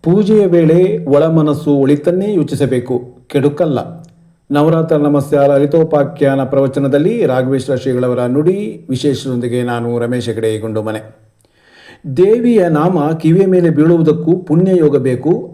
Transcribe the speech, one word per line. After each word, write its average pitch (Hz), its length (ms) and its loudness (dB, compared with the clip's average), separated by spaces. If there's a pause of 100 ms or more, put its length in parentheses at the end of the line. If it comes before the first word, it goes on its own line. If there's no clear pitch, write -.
ಪೂಜೆಯ 202 420 2
ವೇಳೆ 170 320 4 (280)
ಒಳ 143 240 2
ಮನಸ್ಸು 151 460 0
ಒಳಿತನ್ನೇ 147 580 0
ಯೋಚಿಸಬೇಕು, 131 640 -2 (320)
ಕೆಡುಕಲ್ಲ. 147 520 -2 (680)
ನವರಾತ್ರ 160 520 2
ನಮಸ್ಯ 143 460 0
ಲಲಿತೋಪಾಖ್ಯಾನ 143 1000 0
ಪ್ರವಚನದಲ್ಲಿ 139 680 0 (120)
ರಾಘವೇಶ್ವರ 131 520 -2
ಶ್ರೀಗಳವರ 123 520 -2
ನುಡಿ 156 280 0 (320)
ವಿಶೇಷದೊಂದಿಗೆ 123 760 -4
ನಾನು 120 360 -4
ರಮೇಶ್ 117 320 -4
ಹೆಗಡೆ 110 260 -4
ಗುಂಡುಮನೆ. 110 460 -6 (1120)
ದೇವಿಯ 220 540 4
ನಾಮ 165 280 0 (160)
ಕಿವಿಯ 165 340 2
ಮೇಲೆ 180 220 2
ಬೀಳುವುದಕ್ಕೂ 160 600 2 (100)
ಪುಣ್ಯ 175 360 0
ಯೋಗ 147 200 2
ಬೇಕು 127 340 -2 (220)